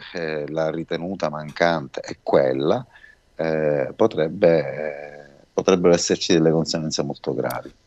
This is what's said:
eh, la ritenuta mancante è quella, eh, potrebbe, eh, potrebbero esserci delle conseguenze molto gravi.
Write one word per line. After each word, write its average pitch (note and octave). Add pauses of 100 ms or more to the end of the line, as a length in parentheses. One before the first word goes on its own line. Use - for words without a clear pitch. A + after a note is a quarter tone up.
(120)
eh, D#2
la D#2+
ritenuta E2
mancante D2+
è -
quella, D2 (500)
eh, D#2
potrebbe, E2
eh, D2 (320)
potrebbero F2+
esserci -
delle D#2+
conseguenze D#2+
molto C#2+
gravi. - (140)